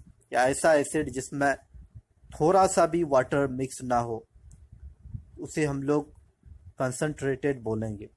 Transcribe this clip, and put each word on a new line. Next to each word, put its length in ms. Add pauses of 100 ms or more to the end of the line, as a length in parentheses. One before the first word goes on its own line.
(340)
या 100
ऐसा 300
acid 360
जिसमें 460 (760)
थोड़ा 360
सा 180
भी 180
water 440
mix 360
ना 140
हो, 280 (1120)
उसे 260
हम 180
लोग 300 (640)
concentrated 840
बोलेंगे। 540